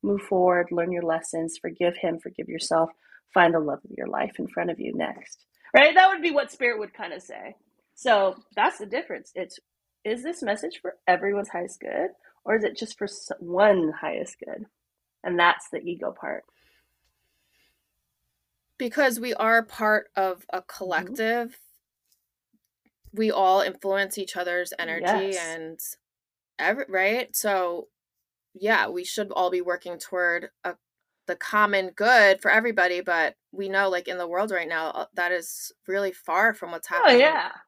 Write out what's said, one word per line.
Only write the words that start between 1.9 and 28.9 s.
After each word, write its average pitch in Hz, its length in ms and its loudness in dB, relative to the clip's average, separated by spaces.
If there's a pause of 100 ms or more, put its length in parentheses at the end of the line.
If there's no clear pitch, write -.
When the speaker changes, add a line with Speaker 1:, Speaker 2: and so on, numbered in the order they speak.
Speaker 1:
him, 165 220 -2
forgive - 280 -12
yourself, 165 420 0 (440)
find 170 200 6
the 160 60 2
love 147 240 -4
of - 140 -18
your - 100 -6
life - 320 -4
in - 80 -6
front 175 220 -6
of 165 100 -8
you - 160 -8
next," - 500 -8 (280)
right? 302 200 8
That 370 160 10
would 359 120 -4
be 330 100 0
what 277 200 -2
Spirit 240 280 -2
would 208 140 -10
kinda 175 260 -12
say. 113 360 -16 (400)
So 202 400 2 (200)
that's 240 220 2
the 208 80 -10
difference. 196 500 -8
It's, - 240 -10 (440)
is 240 200 -4
this 330 180 -8
message 214 400 -4
for - 140 -10 (120)
everyone's 202 420 0
highest 180 300 -8
good, - 300 -4 (340)
or 220 120 0
is 214 80 0
it - 140 -2
just - 200 -10
for 214 80 -6
s-, - 240 -14 (100)
one 180 520 4 (100)
highest - 380 -8
good? - 260 -14 (580)
And 180 140 -2
that's 175 320 2
the 170 100 -8
ego 170 320 -8
part. - 320 -10 (2250)
Speaker 2:
Because 254 400 0
we 240 140 -4
are 226 280 4
part 214 540 0
of 190 340 -2
a 185 120 -6 (340)
Speaker 1:
Mm-hmm. 180 200 -4
Speaker 2:
collective. 233 420 -2 (1500)
We 214 180 0
all 190 300 4
influence 196 560 -2
each 190 200 -8
other's 180 420 -4
energy 175 580 -2
Speaker 1:
Yes. - 0 -
Speaker 2:
and 165 420 -8 (800)
every, 202 300 -2
right? 196 480 -2
So, 180 520 -2 (680)
yeah, 185 340 0
we 180 160 -6